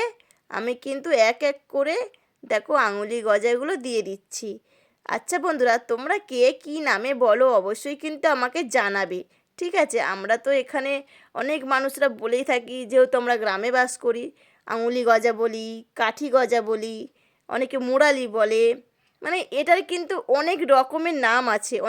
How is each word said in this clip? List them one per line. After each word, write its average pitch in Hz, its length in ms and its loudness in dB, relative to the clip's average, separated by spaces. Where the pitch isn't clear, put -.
আমি 233 220 -4
কিন্তু 269 240 -6
এক 240 100 -6
এক 277 80 -8
করে 285 220 0
দেখো 214 200 -2
আঙুলি 208 320 -4
গজাগুলো 240 440 2
দিয়ে 226 220 -2
দিচ্ছি। 196 400 -12
আচ্ছা 277 300 -4
বন্ধুরা, 247 300 2
তোমরা 269 260 -2
কে 254 100 -2
কী 294 120 -10
নামে 226 220 0
বলো 240 220 6
অবশ্যই 220 460 -4
কিন্তু 302 220 -4
আমাকে 254 240 -2
জানাবে, 196 440 0
ঠিক 349 140 -6
আছে? 285 160 0
আমরা 196 300 2
তো 269 60 0
এখানে 269 300 -4
অনেক 277 260 -2
মানুষরা 269 360 0
বলেই 240 300 -2
থাকি, 240 260 -2
যেহেতু 254 300 4
আমরা 240 220 0
গ্রামে 208 340 -2
বাস 254 160 2
করি, 240 200 -2
আঙুলি 240 420 -2
গজা 226 240 4
বলি, 220 240 -4
কাঠি 226 340 -2
গজা 240 260 4
বলি, 220 260 -6
অনেকে 262 280 -4
মুরালি 269 380 4
বলে, 220 240 2
মানে 339 160 -2
এটার 339 200 4
কিন্তু 349 220 -4
অনেক 330 200 0
রকমের 311 420 2
নাম 240 140 2
আছে। 214 200 -6